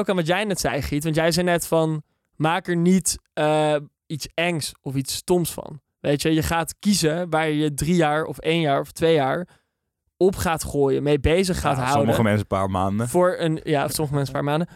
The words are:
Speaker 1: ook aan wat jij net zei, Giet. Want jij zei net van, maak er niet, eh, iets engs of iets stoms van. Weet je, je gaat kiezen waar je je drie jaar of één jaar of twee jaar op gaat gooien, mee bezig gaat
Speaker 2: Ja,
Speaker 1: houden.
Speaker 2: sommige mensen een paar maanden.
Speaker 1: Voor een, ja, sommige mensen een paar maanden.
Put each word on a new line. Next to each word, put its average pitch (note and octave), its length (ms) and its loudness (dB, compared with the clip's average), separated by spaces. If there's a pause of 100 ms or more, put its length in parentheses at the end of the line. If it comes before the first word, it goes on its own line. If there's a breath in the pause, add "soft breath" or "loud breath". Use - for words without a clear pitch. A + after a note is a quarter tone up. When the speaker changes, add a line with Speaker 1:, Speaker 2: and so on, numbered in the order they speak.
Speaker 1:
ook - 60 -10
aan F#3+ 140 0
wat - 20 -6
jij F3+ 180 0
net G3 160 -2
zei, C3 220 -2
Giet. D3 220 -4
Want D#3+ 120 -2
jij E3 160 2
zei F3+ 140 0
net F3 200 0
van, D#3+ 360 0 (340)
maak E3 320 0
er F3 80 0
niet, F3+ 420 2 (140)
eh, D3+ 420 2 (320)
iets - 280 -8
engs E3+ 380 -2 (100)
of C3+ 120 -6
iets C3+ 200 -4
stoms F3+ 380 0
van. - 280 -14 (200)
Weet C#3+ 220 0
je, D#3+ 120 2
je D#3 80 2
gaat E3 360 -2
kiezen E3+ 520 0
waar D#3+ 180 0
je D3+ 80 0
je D3+ 180 0
drie C#3+ 200 0
jaar D#3 300 2
of - 140 -8
één D#3+ 220 0
jaar C#3+ 200 2
of C#3+ 120 -8
twee E3 220 2
jaar D3 340 0 (680 soft breath)
op F#3 200 2
gaat E3 280 -2
gooien, C3+ 380 0
mee D3 180 2
bezig F3 400 2
gaat C#3+ 160 0
Speaker 2:
Ja, C3 60 -4
Speaker 1:
houden. C3 160 2
Speaker 2:
sommige A2+ 240 2
mensen G#2 180 2
een G2 60 -4 (120)
paar F#2+ 120 -2
maanden. G2 380 0
Speaker 1:
Voor F3+ 300 2
een, D#3+ 260 -2
ja, D3 240 0
sommige D3 280 -4
mensen C#3 200 -2
een C#3+ 80 -4
paar C#3+ 140 -2
maanden. E3+ 180 -4